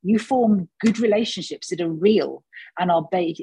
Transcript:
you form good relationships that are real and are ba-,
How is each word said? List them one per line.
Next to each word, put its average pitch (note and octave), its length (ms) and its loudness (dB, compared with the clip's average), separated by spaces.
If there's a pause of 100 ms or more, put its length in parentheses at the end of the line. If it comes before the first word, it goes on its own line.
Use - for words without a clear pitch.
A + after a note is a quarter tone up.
you G#3 160 2
form G#3+ 500 0 (100)
good G#3+ 200 2
relationships G#3+ 680 -2
that E3+ 120 -6
are E3+ 80 -2
real D#3+ 540 0 (360)
and F3+ 120 0
are E3 200 2
ba-, F3 320 -2